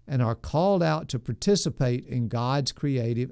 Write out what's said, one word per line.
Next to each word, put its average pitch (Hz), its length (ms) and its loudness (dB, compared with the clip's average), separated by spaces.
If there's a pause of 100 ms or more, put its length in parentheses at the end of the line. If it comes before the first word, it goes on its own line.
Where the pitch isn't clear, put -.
and 127 160 0
are 113 120 2
called 180 480 2
out 156 260 0
to 127 100 -4
participate 131 880 0
in 120 220 -2
God's 127 440 0
creative 123 600 -2